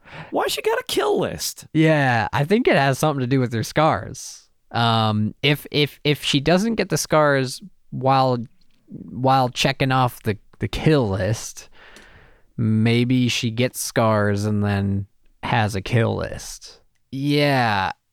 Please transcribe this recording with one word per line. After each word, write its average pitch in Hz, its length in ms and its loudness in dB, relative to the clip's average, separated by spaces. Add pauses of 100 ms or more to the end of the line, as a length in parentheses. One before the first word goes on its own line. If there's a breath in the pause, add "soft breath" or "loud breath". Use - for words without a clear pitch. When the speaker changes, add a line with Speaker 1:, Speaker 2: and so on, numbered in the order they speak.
(300 loud breath)
Speaker 1:
Why 392 180 -2
she - 140 -6
got 453 180 0
a 494 80 -10
kill 392 320 0
list? - 540 -6
Speaker 2:
Yeah, 143 580 2
I 143 140 0
think 220 220 2
it 285 80 4
has 139 240 2
something 147 220 0
to 123 60 -2
do 135 120 2
with 120 140 0
her 107 100 -2
scars. - 840 -2 (240)
Um, 113 680 2
if, 143 300 2
if, 143 320 0
if 147 200 0
she - 160 2
doesn't 185 360 2
get 196 140 -4
the 156 80 -2
scars 139 640 0 (300)
while, 131 460 2 (500)
while 131 600 0
checking 135 420 -2
off 127 320 0
the, 101 140 -2 (220)
the 117 80 -4
kill 143 420 2
list, 98 600 -4 (880 loud breath)
maybe 117 680 2
she 117 240 -2
gets 123 280 -4
scars 104 680 0
and 104 180 0
then 98 420 0 (380)
has 113 320 0
a 95 60 -4
kill 110 340 0
list. - 640 -12 (300)
Yeah. 135 800 0 (220)